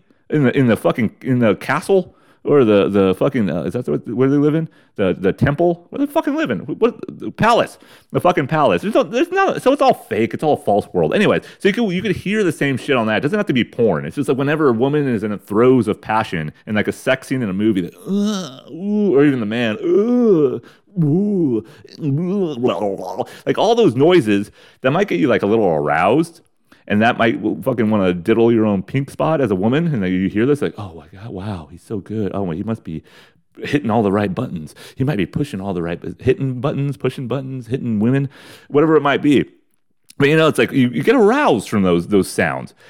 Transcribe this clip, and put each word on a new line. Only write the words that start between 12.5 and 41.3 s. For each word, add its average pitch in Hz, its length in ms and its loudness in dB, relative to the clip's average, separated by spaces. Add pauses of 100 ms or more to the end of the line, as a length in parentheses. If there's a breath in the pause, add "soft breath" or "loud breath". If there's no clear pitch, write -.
same 139 260 -2
shit - 180 -2
on 113 100 0
that. 110 120 0
It - 20 0
doesn't 156 180 -2
have 208 80 -2
to 160 80 -2
be 120 100 2
porn. 90 420 0
It's 78 100 -10
just 143 120 -4
like 135 120 0
whenever 147 300 2
a 120 40 4
woman 139 340 0
is 113 140 -2
in 107 80 -4
the 101 80 -6
throes 117 500 4
of 101 140 -4
passion 95 500 -4 (140 soft breath)
and, 107 100 -6
like, 101 120 0
a 101 40 -2
sex - 360 -4
scene 131 160 -4
in 104 60 -4
a 90 40 -4
movie, 101 280 0
that, 85 120 -10
"Ugh, 185 800 -6
ooh," 202 440 0
or 143 80 6
even 139 160 2
the 107 60 -4
man, 110 320 -2
"Ugh, 190 880 2 (380 loud breath)
ooh, 160 600 0 (360 loud breath)
ooh," 123 1300 -4 (200 loud breath)
like, 139 140 -2
all 208 160 2
those 190 200 4
noises 123 560 4 (300 soft breath)
that 131 80 0
might 190 180 0
get 180 120 -2
you, 143 80 2
like, 107 160 2
a - 20 0
little 107 220 2
aroused. 82 760 0 (460 soft breath)
And 104 160 0
that 120 140 2
might 117 240 0
w-, 101 200 -4
fucking 117 280 -2
wanna 95 240 2
diddle 110 380 2
your 110 140 2
own 101 180 0
pink 135 280 -4
spot 151 280 -2
as 123 100 0
a 101 60 0
woman. 135 380 0
And 104 100 -2
then 92 80 -2
you 92 160 0
hear 101 180 0
this, 143 160 0
like, 87 160 -4
"Oh 95 180 -12
my 78 120 -20
God, 98 220 -18
wow, 92 420 -10
he's 85 120 -20
so 110 160 -8
good. 104 340 -6
Oh, 98 160 -4
he 85 140 -6
must 110 200 -6
be 80 200 -10 (560 soft breath)
hitting 143 300 -4
all 110 140 2
the 98 80 2
right 101 220 0
buttons. 82 420 -8 (200 loud breath)
He 135 100 -4
might 131 100 -2
be 101 120 -2
pushing 143 340 -6
all 98 120 -6
the 85 100 -4
right 85 180 -6
bu-, - 180 -12
hitting 127 400 -2
buttons, 139 380 -4
pushing 131 320 -6
buttons, 131 380 -8
hitting 117 320 -4
women," 135 300 0 (380 loud breath)
whatever 156 300 4
it 143 40 6
might 139 200 0
be. 139 240 2 (720)
But, 139 100 2
you 151 80 2
know, 160 120 4
it's - 100 0
like 135 140 2
you, 123 180 2
you 139 140 -4
get 226 120 4
aroused 226 540 2